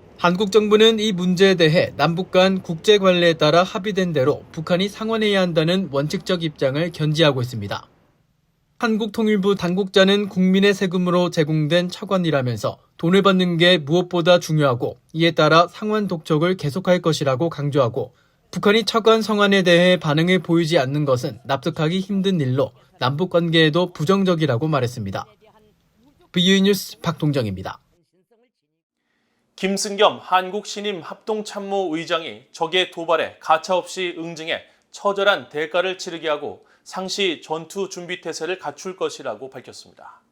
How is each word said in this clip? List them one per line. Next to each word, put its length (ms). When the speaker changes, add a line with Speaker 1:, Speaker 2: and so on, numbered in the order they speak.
Speaker 1:
한국 340
정부는 480
이 120
문제에 420
대해 420
남북 340
간 320
국제 360
관례에 360
따라 280
합의된 500
대로 400
북한이 360
상환해야 520
한다는 520
원칙적 500
입장을 480
견지하고 520
있습니다. 460
한국통일부 760
당국자는 760
국민의 460
세금으로 560
제공된 580
차관이라면서 920
돈을 260
받는 360
게 200
무엇보다 640
중요하고, 580
이에 180
따라 380
상환 400
독촉을 480
계속할 460
것이라고 480
강조하고, 680
북한이 340
차관 360
성환에 440
대해 340
반응을 400
보이지 400
않는 260
것은 400
납득하기 540
힘든 420
일로 320
남북 300
관계에도 600
부정적이라고 760
말했습니다. 580
비오이 320
뉴스 380
박동정입니다. 800
Speaker 2:
김승겸 680
한국신임합동참모의장이 2250
적의 400
도발에 480
가차없이 800
응징해 440
처절한 560
대가를 500
치르게 300
하고 360
상시 580
전투 460
준비 320
태세를 400
갖출 360
것이라고 540
밝혔습니다. 720